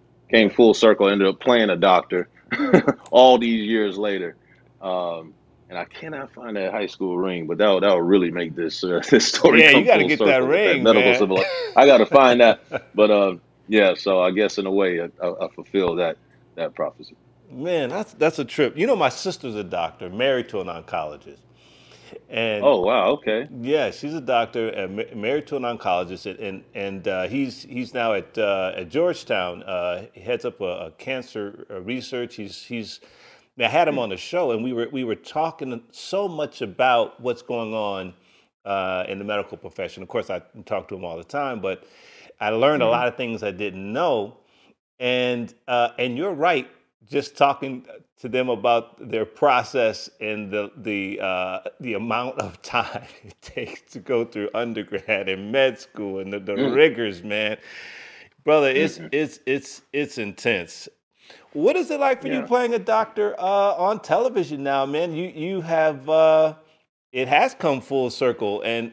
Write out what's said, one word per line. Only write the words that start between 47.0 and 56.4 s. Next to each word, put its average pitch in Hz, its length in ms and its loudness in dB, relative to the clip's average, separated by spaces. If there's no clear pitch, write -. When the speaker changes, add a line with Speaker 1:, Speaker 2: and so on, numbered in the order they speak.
Speaker 2:
just 143 280 -6
talking 135 480 0
to 127 100 -10
them 127 200 -2
about 117 600 -2
their 110 140 -2
process 123 840 0
and 107 300 -8
the, 104 260 -4
the, 98 440 -6
uh, 92 380 -4
the 120 160 -8
amount 117 440 -6
of 95 220 -8
<laughs> - 20 -20
time - 420 -8
it - 180 -20
takes - 400 -14
to 120 60 -14
go 117 260 -2
through 104 280 -8
undergrad 107 760 -6
and 95 220 -6
med 131 280 2
school 98 400 -10
and 95 140 -10
the, 101 60 -6
the 98 140 -6